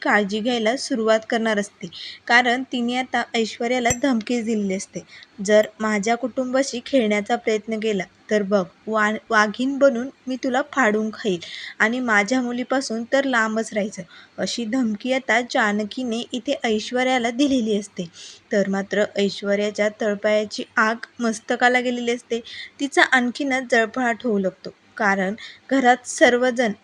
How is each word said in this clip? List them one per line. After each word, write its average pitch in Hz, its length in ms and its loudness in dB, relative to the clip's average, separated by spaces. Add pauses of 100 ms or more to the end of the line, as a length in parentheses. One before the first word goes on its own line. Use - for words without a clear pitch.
काळजी 214 380 0
घ्यायला 233 380 0
सुरुवात 220 420 2 (100)
करणार 220 300 0
असते, 202 280 -8 (400)
कारण 247 340 4 (100)
तिने 240 260 -2
आता 254 260 -2 (120)
ऐश्वर्याला 233 540 -2 (140)
धमकीच 240 420 0
दिलेली 208 300 -2
असते, - 240 -10 (400)
"जर 214 280 4 (120)
माझ्या 214 380 0
कुटुंबाशी 254 680 -2
खेळण्याचा 214 520 2
प्रयत्न 220 420 -2
केला 208 240 -2 (280)
तर 214 120 4
बघ, 196 200 2 (240)
वा-, 214 300 2 (120)
वाघीण 226 480 2
बनून 254 300 4 (200)
मी 254 160 -6
तुला 262 180 0 (120)
फाडून 220 400 2
खाईल 185 260 -2 (400)
आणि 226 220 0
माझ्या 233 400 2
मुलीपासून 240 600 -2 (100)
तर 277 120 2
लांबच 220 480 0
राहायचं," 196 280 -4 (360)
अशी 226 300 -4
धमकी 240 460 -2
आता 240 260 0 (120)
जानकीने 220 800 -2
इथे 254 240 -4 (100)
ऐश्वर्याला 240 680 0
दिलेली 240 460 2
असते. 190 320 -8 (420)
तर 196 180 2
मात्र 196 340 -2 (140)
ऐश्वर्याच्या 202 720 0 (120)
तळपायाची 214 640 0 (140)
आग 233 280 2 (140)
मस्तकाला 247 600 0
गेलेली 240 320 -2
असते, 240 280 -4 (400)
तिचा 285 240 2
आणखीनच 254 680 0
जळफळाट 233 540 0
होऊ 214 140 0
लागतो, 185 300 -4 (280)
कारण 196 360 2 (360)
घरात 247 400 4
सर्वजण 247 640 4 (120)